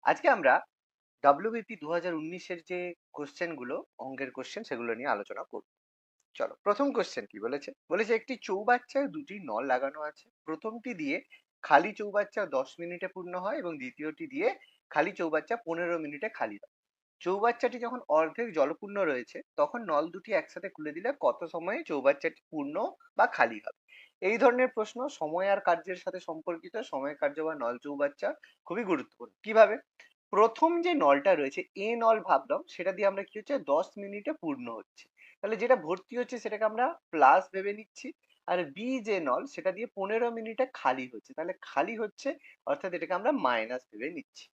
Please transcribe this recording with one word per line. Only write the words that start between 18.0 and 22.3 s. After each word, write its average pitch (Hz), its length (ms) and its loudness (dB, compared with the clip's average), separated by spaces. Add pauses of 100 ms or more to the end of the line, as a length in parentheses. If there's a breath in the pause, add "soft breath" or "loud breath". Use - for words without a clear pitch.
অর্ধেক 160 440 2
জলপূর্ণ 156 480 0
রয়েছে, 135 420 -2 (140)
তখন 151 260 0
নল 160 280 0
দুটি 190 220 -8
একসাথে 185 360 -2
খুলে 151 240 -8
দিলে 196 280 -4
কত 147 240 0
সময়ে 180 400 -6
চৌবাচ্চাটি 143 680 0